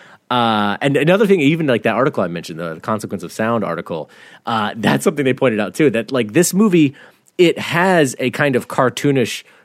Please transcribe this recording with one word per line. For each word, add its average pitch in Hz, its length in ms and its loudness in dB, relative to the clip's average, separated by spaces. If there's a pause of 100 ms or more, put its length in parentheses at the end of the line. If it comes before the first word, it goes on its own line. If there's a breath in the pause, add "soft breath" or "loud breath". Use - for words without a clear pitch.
(280 loud breath)
Uh, 110 520 0
and 139 160 0
another 175 280 4
thing, 196 160 4
even, 156 280 2
like, 117 160 0
that 113 100 0
article 120 260 0
I 95 60 0
mentioned, 85 320 -8
the 82 220 -8
Consequence 107 420 -6
of 85 80 -12
Sound 113 320 -2
article, 82 480 -8 (340 loud breath)
uh, 110 300 -2
that's 135 300 -2
something 147 200 0
they 131 80 2
pointed 123 280 0
out 95 160 -4
too, 156 140 4
that, 107 200 -4
like, 120 220 -2
this 170 200 2
movie, 180 440 2 (420 loud breath)
it 170 220 4
has 170 580 2
a 127 120 -2
kind 139 260 0
of 113 100 -4
cartoonish 131 760 0 (200 soft breath)